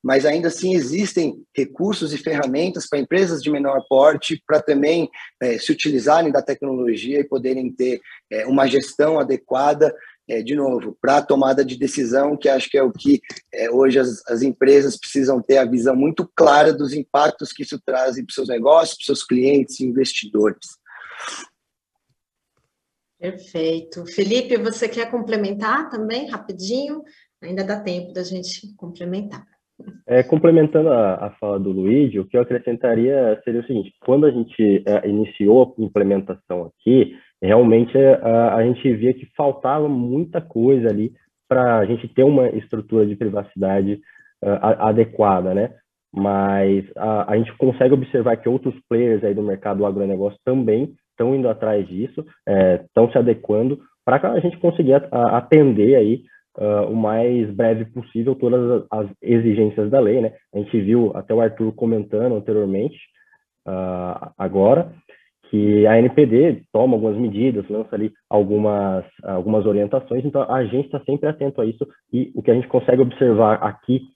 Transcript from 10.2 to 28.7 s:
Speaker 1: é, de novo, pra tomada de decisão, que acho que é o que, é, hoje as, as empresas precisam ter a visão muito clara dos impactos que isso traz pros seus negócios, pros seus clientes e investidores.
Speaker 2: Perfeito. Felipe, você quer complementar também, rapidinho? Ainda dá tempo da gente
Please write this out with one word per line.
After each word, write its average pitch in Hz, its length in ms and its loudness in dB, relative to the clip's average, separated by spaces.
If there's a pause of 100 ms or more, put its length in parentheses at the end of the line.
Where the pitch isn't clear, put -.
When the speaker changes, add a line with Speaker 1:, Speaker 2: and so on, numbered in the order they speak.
Speaker 1:
é, 117 140 -6
de 120 140 -6
novo, 127 460 -4
pra 139 200 2
tomada 135 420 2
de 127 140 -6
decisão, 135 580 -2
que 143 140 -2
acho 131 200 -2
que - 80 0
é 135 60 4
o 127 80 2
que, 139 300 2 (320)
é, 110 180 -4
hoje 131 260 4
as, 123 300 0
as 117 140 -4
empresas 135 560 4
precisam 131 440 -2
ter 135 160 2
a 131 80 4
visão 123 300 0
muito 160 400 -2
clara 151 380 6
dos 143 200 -4
impactos 147 600 -2
que - 100 -12
isso 139 220 -12
traz 131 360 -2
pros 107 140 -14
seus 131 140 -6
negócios, 143 480 2
pros - 80 -16
seus 139 180 -4
clientes 131 560 0
e 135 60 -4
investidores. 110 960 -4 (2250)
Speaker 2:
Perfeito. 170 880 -8
Felipe, 233 520 -2
você 220 300 -4
quer 233 220 -8
complementar 220 800 -4
também, 233 400 -8
rapidinho? 247 720 -8 (400)
Ainda 185 220 -8
dá 202 160 -6
tempo 180 340 -8
da 185 80 -8
gente 180 540 -12